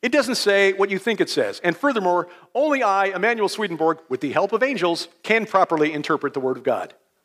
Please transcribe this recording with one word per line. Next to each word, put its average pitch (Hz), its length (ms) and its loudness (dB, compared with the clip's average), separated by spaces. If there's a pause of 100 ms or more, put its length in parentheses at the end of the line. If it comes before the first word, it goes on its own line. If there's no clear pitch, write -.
It 240 100 -2
doesn't 262 240 2
say 196 380 4
what 196 160 0
you 190 100 -4
think 214 220 -2
it 160 80 0
says. 104 340 -2
And 127 140 0
furthermore, 180 500 0 (260)
only 277 300 0
I, 196 220 2
Emanuel 196 420 0
Swedenborg, 160 520 -2 (100)
with 127 100 -4
the 135 140 -4
help 190 180 0
of 220 100 0
angels, 180 460 -2 (160)
can 220 220 0
properly 160 480 2
interpret 147 400 -2
the 139 80 -4
Word 131 160 -2
of 120 60 -18
God. 98 300 -2 (320)